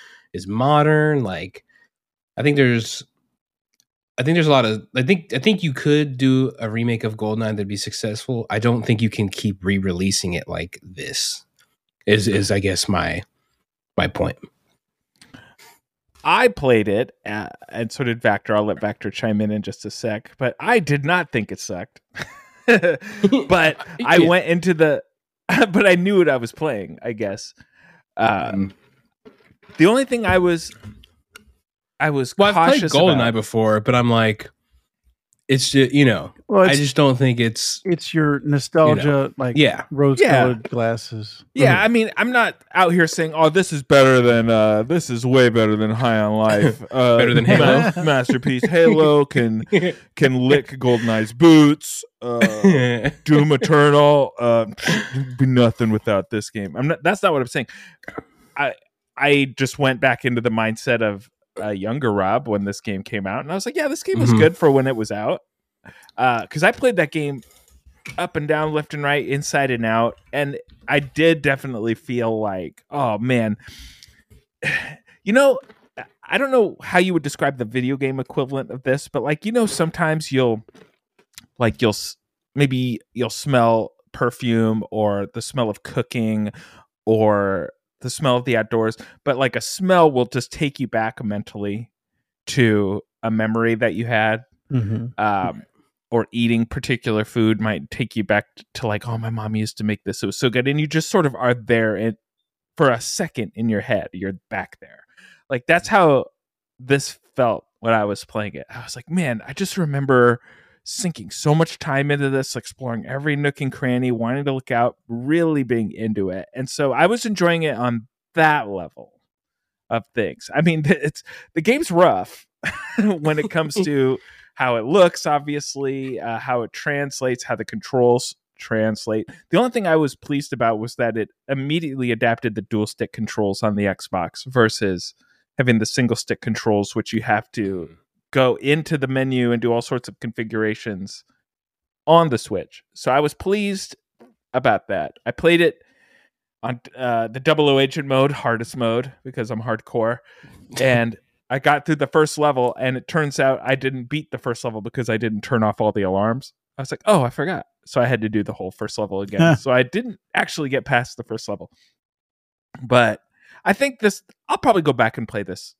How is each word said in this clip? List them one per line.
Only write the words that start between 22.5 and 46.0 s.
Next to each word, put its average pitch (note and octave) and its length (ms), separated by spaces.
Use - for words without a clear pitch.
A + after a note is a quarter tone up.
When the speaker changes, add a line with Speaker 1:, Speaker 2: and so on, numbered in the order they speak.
Speaker 2:
But F3 300
Speaker 1:
<laughs> F#3+ 840
Speaker 2:
I E3 100
Speaker 1:
Yeah. E3+ 100
Speaker 2:
went F3 200
into F3 260
the, D#3 300
<laughs> - 220
but G3+ 380
I F3+ 100
knew F#3+ 200
what E3+ 140
I C3+ 80
was A#2 120
playing, A#2 520
I A#2+ 100
guess. G#2 400
Uh, G2+ 360
Speaker 1:
Mm. G2 200
Speaker 2:
the D#3 80
only B3 220
thing A#3 180
I F#3 140
was, F3 340
I D3+ 80
was C#3 300
Speaker 1:
Well, G3+ 100
I've G#3 60
played A3+ 260
Speaker 2:
cautious D3+ 140
Speaker 1:
GoldenEye D#3+ 220
Speaker 2:
about A#2 180
Speaker 1:
before, A2 460
but A#2+ 140
I'm A#2+ 140
like, A2 400
it's C3 260
ju-, C3+ 200
you C#3+ 140
know, G#2 260
Speaker 3:
Well, G3 180
Speaker 1:
I F3+ 40
Speaker 3:
it's, C#3 80
Speaker 1:
just C#3+ 180
don't C#3 200
think B2+ 220
it's, - 460
Speaker 3:
it's E3+ 300
your D3 260
nostalgia, D3 640
Speaker 1:
you C#3+ 80
know. C#3 260
Speaker 3:
like, B2+ 220
Speaker 1:
Yeah. C#3 320
Speaker 3:
rose-colored C3+ 760
Speaker 2:
Yeah. - 60
Speaker 3:
glasses. A2+ 800
Speaker 2:
Yeah, E3+ 240
Speaker 1:
Mm-hmm. G3 80
Speaker 2:
I A3 40
mean, A3+ 280
I'm A#3 160
not A3+ 240
out F3 220
here F3 120
saying, D#3+ 280
"Oh, D#3+ 160
this F3+ 200
is D3 120
better C3 400
than, A#2 260
uh, G#2+ 360
this D#3 260
is A#2+ 160
way B2 240
better A2 260
than G#2+ 140
High A2+ 280